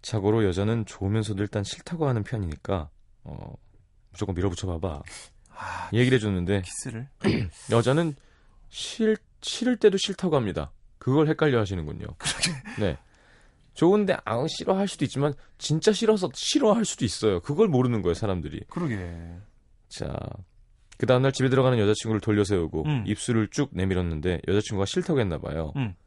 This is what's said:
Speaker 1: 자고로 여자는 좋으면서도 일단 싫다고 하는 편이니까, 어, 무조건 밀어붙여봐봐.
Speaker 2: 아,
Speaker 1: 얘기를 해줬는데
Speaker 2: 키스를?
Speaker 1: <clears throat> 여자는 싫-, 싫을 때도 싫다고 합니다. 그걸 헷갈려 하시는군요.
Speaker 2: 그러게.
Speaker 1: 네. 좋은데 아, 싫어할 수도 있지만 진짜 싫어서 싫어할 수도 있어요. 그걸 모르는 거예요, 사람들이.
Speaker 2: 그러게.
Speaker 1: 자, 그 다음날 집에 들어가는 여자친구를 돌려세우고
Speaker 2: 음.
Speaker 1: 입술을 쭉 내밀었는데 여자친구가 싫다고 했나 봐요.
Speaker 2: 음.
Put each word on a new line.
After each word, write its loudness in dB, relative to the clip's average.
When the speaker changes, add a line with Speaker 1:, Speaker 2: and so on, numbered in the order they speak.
Speaker 1:
자고로 2
여자는 0
좋으면서도 -2
일단 -4
싫다고 -6
하는 0
편이니까, -4
어, -14
무조건 -4
밀어붙여봐봐. -4
Speaker 2:
아, -10
Speaker 1:
얘기를 4
해줬는데 0
Speaker 2:
키스를? -10
Speaker 1:
<clears throat> -2
여자는 4
싫-, -2
싫을 0
때도 6
싫다고 0
합니다. -2
그걸 4
헷갈려 2
하시는군요. -4
Speaker 2:
그러게. -4
Speaker 1:
네. 0
좋은데 4
아, -2
싫어할 0
수도 -4
있지만 0
진짜 2
싫어서 2
싫어할 2
수도 -4
있어요. 2
그걸 2
모르는 2
거예요, 2
사람들이. -4
Speaker 2:
그러게. -6
Speaker 1:
자, -8
그 0
다음날 4
집에 2
들어가는 4
여자친구를 2
돌려세우고 2
Speaker 2:
음. 0
Speaker 1:
입술을 0
쭉 0
내밀었는데 0
여자친구가 0
싫다고 0
했나 0
봐요. -4
Speaker 2:
음. -4